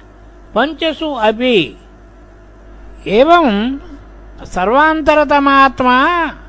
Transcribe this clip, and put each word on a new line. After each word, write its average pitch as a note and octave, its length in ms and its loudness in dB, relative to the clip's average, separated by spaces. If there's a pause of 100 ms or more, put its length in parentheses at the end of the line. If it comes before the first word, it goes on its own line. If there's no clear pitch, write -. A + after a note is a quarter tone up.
(540)
पञ्चसु D4+ 580 -4
अपि, A3 640 -2 (1300)
एवं C4 720 2 (680)
सर्वान्तरतमात्मा C#4 1900 0 (180)